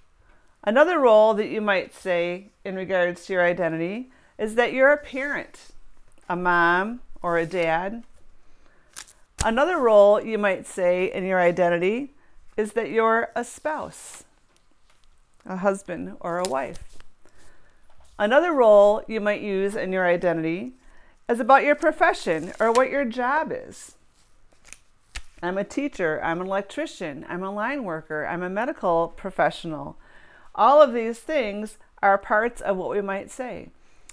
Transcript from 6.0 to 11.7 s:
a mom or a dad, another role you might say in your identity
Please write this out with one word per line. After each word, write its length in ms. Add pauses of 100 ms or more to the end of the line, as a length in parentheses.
a 80
mom 640 (220)
or 160
a 80
dad, 580 (1400)
another 320
role 440
you 160
might 300
say 420
in 140
your 160
identity 720 (460)